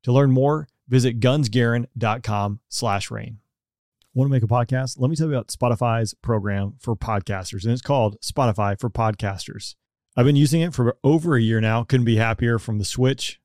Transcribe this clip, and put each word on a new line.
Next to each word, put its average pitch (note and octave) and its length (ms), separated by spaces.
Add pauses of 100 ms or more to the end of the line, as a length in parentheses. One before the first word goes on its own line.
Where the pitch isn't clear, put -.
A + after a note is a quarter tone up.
To B2+ 60
learn C3+ 200
more, C#3+ 360 (200)
visit B2 320
guns C3 280
gearin A#2+ 380 (100)
dot A2+ 280
com G#2 440
slash G2+ 440
rain. A2 260 (800)
Want C3 120
to C#3 40
make C3 100
a G#2+ 60
podcast? B2+ 500
Let C3 140
me E3 40
tell D#3 120
you D3 80
about B2 140
Spotify's A#2 680
program G2+ 640
for A#2 160
podcasters, G2 680
and A#2 100
it's B2+ 100
called A2 380
Spotify G#2 580
for B2 100
Podcasters. G2+ 840 (400)
I've B2 100
been C#3+ 100
using D3 260
it E3 120
for A#2+ 300
over D#3 320
a A#2 60
year A2+ 200
now. A2 220
Couldn't B2 240
be A#2 80
happier A2+ 420
from G#2+ 220
the G2 60
switch. - 600